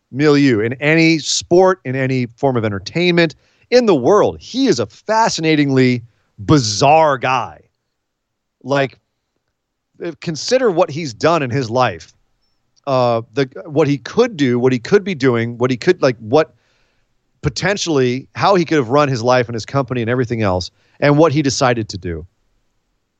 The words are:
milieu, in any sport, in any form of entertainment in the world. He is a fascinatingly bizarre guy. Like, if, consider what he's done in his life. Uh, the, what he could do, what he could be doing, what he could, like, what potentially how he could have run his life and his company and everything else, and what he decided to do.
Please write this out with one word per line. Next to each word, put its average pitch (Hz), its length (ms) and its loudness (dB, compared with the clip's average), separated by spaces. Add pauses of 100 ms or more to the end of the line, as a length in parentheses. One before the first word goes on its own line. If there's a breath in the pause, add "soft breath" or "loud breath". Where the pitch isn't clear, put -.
(120)
milieu, 143 480 4
in 117 140 -2
any 160 460 2
sport, 185 640 2
in 127 120 -6
any 131 300 -2 (120)
form 135 200 0
of 107 80 0
entertainment 165 720 -2 (340)
in 247 160 4
the 196 100 4
world. 131 440 2
He 262 280 -4
is 156 120 0
a 107 60 -4
fascinatingly 147 1160 0 (380 soft breath)
bizarre 135 800 2
guy. 120 440 -4 (1000)
Like, 135 360 -4 (1000)
if, 175 200 -12
consider 220 520 -2
what 175 180 0
he's 143 240 -8
done 156 280 0
in 131 80 -4
his 127 200 -4
life. 117 440 -2 (720)
Uh, 123 360 0 (120)
the, 135 160 -2 (160)
what 151 220 0
he 143 100 0
could 240 400 -2
do, 123 200 0
what 127 140 0
he 127 80 0
could 196 240 0
be 185 120 -6
doing, 120 420 -2
what 127 120 0
he 127 80 -4
could, 180 240 0
like, 135 180 0
what 127 360 0 (840)
potentially 143 920 -2
how 180 200 2
he 175 100 2
could 160 120 0
have 117 120 -2
run 143 200 2
his 117 140 -4
life 123 240 2
and 120 60 -10
his 110 120 -10
company 127 360 -4
and 110 80 -4
everything 120 320 -2
else, 92 300 -2 (280)
and 143 180 2
what 160 140 4
he 147 100 0
decided 127 480 -2
to 107 80 -12
do. 87 280 -12 (960)